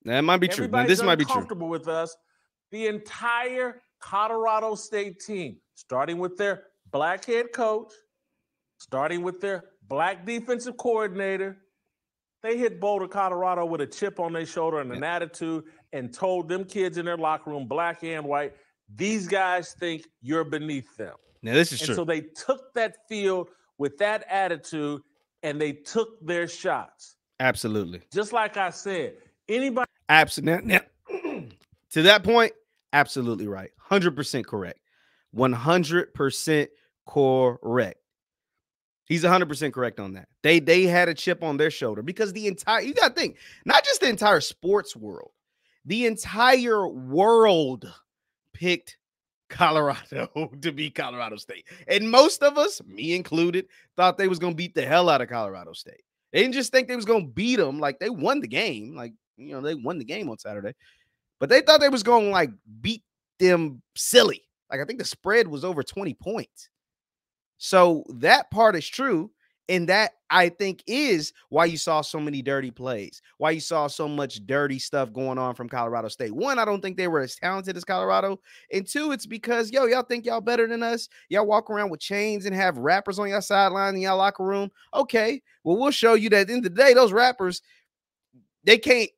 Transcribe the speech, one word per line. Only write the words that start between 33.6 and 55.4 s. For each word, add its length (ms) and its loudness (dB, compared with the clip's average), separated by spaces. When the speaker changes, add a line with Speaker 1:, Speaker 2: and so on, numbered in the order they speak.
Speaker 1:
Hundred 360 0
percent 320 -6
correct. 320 -8
One 220 2
hundred 600 2
percent 560 0
correct. 920 2
He's 180 -2
a 40 4
hundred 200 6
percent 260 -4
correct 240 -4
on 160 -10
that. 140 -18
They, 180 8
they 240 6
had 240 4
a 60 -4
chip 280 -2
on 140 -2
their 140 2
shoulder 320 -6
because 300 -6
the 140 -6
entire, 360 0
you 120 -6
gotta 200 2
think, 240 -4
not 200 6
just 160 0
the 80 4
entire 320 4
sports 540 -2
world, 380 -14
the 220 -2
entire 800 2
world 1080 4
picked 460 -4
Colorado 800 0
<laughs> 60 -18
to 100 -4
beat 220 -10
Colorado 420 -8
State. 300 -18
And 220 0
most 320 8
of 140 4
us, 280 0
me 320 -4
included, 500 -2
thought 200 4
they 120 2
was 100 -2
gonna 160 -4
beat 200 -8
the 120 0
hell 220 4
out 140 4
of 60 -6
Colorado 440 -8